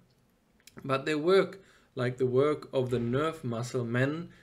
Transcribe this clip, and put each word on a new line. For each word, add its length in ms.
But 220
their 120
work, 440
like 220
the 80
work 460
of 180
the 100
nerve 440
muscle 400
men, 460